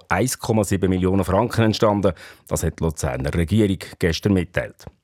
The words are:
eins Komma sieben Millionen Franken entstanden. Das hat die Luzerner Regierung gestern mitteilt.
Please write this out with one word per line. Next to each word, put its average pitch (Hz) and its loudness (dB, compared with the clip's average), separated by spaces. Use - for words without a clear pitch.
eins 113 0
Komma 110 0
sieben 95 0
Millionen 92 2
Franken 104 2
entstanden. 104 2
Das - -2
hat 80 -4
die - 0
Luzerner 69 -4
Regierung 95 0
gestern 92 0
mitteilt. - -4